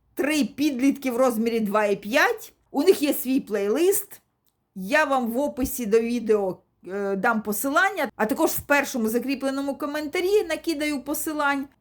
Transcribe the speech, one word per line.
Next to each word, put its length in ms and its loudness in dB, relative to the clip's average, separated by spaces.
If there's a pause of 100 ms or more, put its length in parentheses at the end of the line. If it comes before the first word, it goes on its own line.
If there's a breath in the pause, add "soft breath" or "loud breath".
(160)
три 280 0
підлітки 680 0
в 60 -2
розмірі 420 2
два 260 2
і 100 2
п'ять. 580 0 (180)
У 120 0
них 180 6
є 120 2
свій 260 0
плейлист. 800 0 (540)
Я 300 2
вам 260 0
в 60 -2
описі 480 -4
до 140 4
відео, 580 0 (300)
е, 280 -4
дам 260 0
посилання, 760 0
а 100 0
також 240 2
в 120 -4
першому 480 0
закріпленому 640 -2
коментарі 680 -2
накидаю 580 -2
посилань. 640 -2 (140)